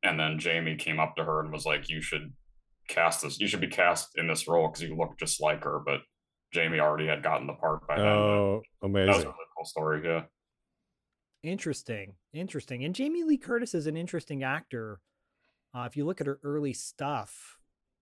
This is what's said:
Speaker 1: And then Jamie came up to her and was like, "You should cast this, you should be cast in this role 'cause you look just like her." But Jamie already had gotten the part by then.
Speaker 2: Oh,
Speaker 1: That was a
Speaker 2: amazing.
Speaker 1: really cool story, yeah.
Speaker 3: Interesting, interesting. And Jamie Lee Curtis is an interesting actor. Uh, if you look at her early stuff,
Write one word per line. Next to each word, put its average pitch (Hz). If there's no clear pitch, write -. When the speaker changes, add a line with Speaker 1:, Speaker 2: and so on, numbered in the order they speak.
Speaker 1:
And 87
then 78
Jamie 82
came 78
up 78
to 82
her 78
and 78
was 76
like, 76
"You 80
should 76
cast 82
this, 71
you 104
should 87
be 87
cast 87
in 82
this 80
role 82
'cause 78
you 78
look 80
just -
like 76
her." 73
But 71
Jamie 82
already 76
had 76
gotten 71
the 85
part 78
by 76
then. 104
Speaker 2:
Oh, 104
Speaker 1:
That 98
was 98
a 98
Speaker 2:
amazing. 98
Speaker 1:
really 76
cool 82
story, 78
yeah. 82
Speaker 3:
Interesting, 127
interesting. 147
And 175
Jamie 311
Lee 302
Curtis 240
is 156
an 156
interesting 160
actor. 123
Uh, 123
if 117
you 143
look 185
at 147
her 139
early 147
stuff, -